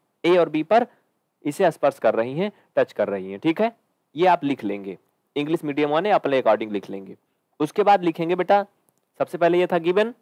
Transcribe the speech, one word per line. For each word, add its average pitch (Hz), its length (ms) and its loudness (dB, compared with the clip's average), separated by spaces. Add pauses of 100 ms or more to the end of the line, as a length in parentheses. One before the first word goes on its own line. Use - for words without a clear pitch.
(240)
ए 175 140 4
और 165 120 4
बी 151 140 -2
पर 220 240 2 (580)
इसे 165 260 0
स्पर्श - 280 -2
कर 110 160 2
रही 117 180 -2
हैं, 190 180 -4 (260)
टच 131 160 2
कर 208 160 -2
रही 95 220 -6
हैं। 98 80 -10
ठीक 160 220 -2
है, 226 100 0 (440)
ये 165 120 0
आप 175 160 2
लिख 139 200 -4
लेंगे, 101 340 -8 (380)
इंग्लिश 151 280 -4
मीडियम 147 260 -2
वाले 165 220 0
अपने 139 300 0
according 110 300 0
लिख 101 180 -8
लेंगे। 98 260 -14 (440)
उसके 151 240 -2
बाद 196 200 4
लिखेंगे 170 320 -2
बेटा, 196 300 0 (540)
सबसे 139 180 -6
पहले 170 220 2
ये 180 80 2
था 180 100 -2
गिवन, 185 440 0